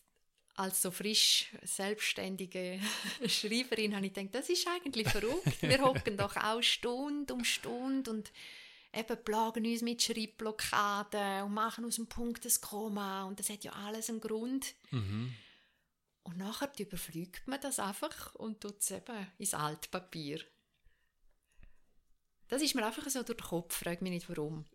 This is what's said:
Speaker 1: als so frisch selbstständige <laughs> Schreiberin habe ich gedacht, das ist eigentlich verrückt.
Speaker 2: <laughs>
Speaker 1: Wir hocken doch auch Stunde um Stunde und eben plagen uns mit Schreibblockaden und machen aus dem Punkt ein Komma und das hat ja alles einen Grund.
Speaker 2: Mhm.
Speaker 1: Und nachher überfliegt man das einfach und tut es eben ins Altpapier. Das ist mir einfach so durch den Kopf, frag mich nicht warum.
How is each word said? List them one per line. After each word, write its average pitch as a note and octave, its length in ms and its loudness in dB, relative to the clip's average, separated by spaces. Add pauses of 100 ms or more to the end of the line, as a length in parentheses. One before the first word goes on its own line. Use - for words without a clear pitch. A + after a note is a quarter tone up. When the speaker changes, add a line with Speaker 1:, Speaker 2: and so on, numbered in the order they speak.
(560)
Speaker 1:
als F#3+ 260 2
so F#3 80 2
frisch - 720 4
selbstständige F#3+ 1160 -2 (220)
<laughs> A3 240 -2
Schreiberin G#3+ 680 2
habe G3 100 2
ich F#3+ 60 -2
gedacht, G3 220 -4
das C4+ 160 -2
ist F4 180 4
eigentlich D4 400 0
verrückt. G#3+ 540 2
Speaker 2:
<laughs> - 0 -
Speaker 1:
Wir C4 180 8
hocken C4 360 6
doch G3+ 200 2
auch A3+ 260 2
Stunde C4+ 720 2
um B3 100 0
Stunde B3+ 640 0
und G#3+ 220 -4 (600)
eben A3+ 320 -2
plagen A3 400 2
uns A#3 180 2
mit A#3+ 200 2
Schreibblockaden G#3 1400 2
und G3+ 100 -2
machen A3+ 300 0
aus A#3 120 -2
dem A3+ 120 -4
Punkt A#3 360 -4
ein A#3 160 2
Komma G3+ 640 -2
und G3 140 -6
das G3+ 100 -2
hat G#3 160 -8
ja - 80 -8
alles G#3+ 380 -6
einen A3 100 -4
Grund. A#3 540 -2 (160)
Speaker 2:
Mhm. A2+ 440 -2 (880)
Speaker 1:
Und E3+ 120 -8
nachher A3 420 -4
überfliegt F3+ 680 -6
man C4+ 140 -4
das C4+ 180 -2
einfach - 560 -4
und A3 260 -8
tut G3+ 200 -10
es - 100 2
eben G3 360 -8 (120)
ins - 160 -2
Altpapier. D#3 840 -4 (2000)
Das C#4 140 0
ist C#4 120 4
mir A#3 100 2
einfach A3+ 240 -2
so C4 140 0
durch - 160 -4
den - 80 -8
Kopf, - 300 -2
frag E3+ 260 -2
mich F#3 80 0
nicht F3 180 -4
warum. D#3 360 -4 (100)